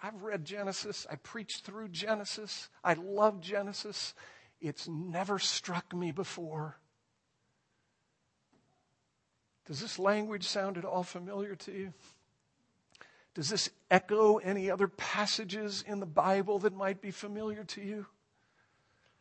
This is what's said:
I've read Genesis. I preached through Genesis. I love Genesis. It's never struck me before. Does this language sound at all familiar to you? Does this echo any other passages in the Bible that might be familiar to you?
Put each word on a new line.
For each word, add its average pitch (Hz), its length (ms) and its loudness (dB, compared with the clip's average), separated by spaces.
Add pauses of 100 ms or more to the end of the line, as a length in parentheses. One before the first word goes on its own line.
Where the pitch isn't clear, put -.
I've 202 200 -10
read 196 240 -2
Genesis. 196 640 -4
I 147 60 -8
preached - 480 -8
through 214 240 -10
Genesis. 202 840 -2 (120)
I 175 120 8
love 202 480 4
Genesis. 202 720 -4 (480)
It's 151 260 -4
never 180 500 -2
struck - 560 -2
me 175 160 0
before. 156 680 -6 (3000)
Does 147 140 -6
this 220 180 -6
language 208 480 2
sound 196 320 0
at 170 80 -6
all 180 180 2
familiar 196 500 -6
to - 180 -12
you? 190 200 -8 (1400)
Does 156 160 -2
this - 200 0 (200)
echo 208 480 8
any 190 320 0
other 190 180 4
passages 202 1000 -2
in 202 140 -4
the 190 60 -4
Bible 190 540 4
that 196 140 4
might 196 280 -2
be 202 80 -8
familiar 208 540 -6
to 202 180 -10
you? 202 240 -6 (1160)